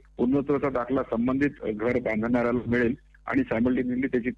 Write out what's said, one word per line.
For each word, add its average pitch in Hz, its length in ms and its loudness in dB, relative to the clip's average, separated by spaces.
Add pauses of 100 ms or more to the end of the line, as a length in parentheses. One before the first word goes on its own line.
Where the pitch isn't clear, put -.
(160)
पूर्णत्वाचा 139 540 0
दाखला 131 320 -2
संबंधित 131 480 0 (120)
घर 113 360 -2
बांधणाऱ्याला 120 720 0
मिळेल 120 240 2 (320)
आणि 127 160 0
simultaneously 123 640 0
त्याची 123 320 0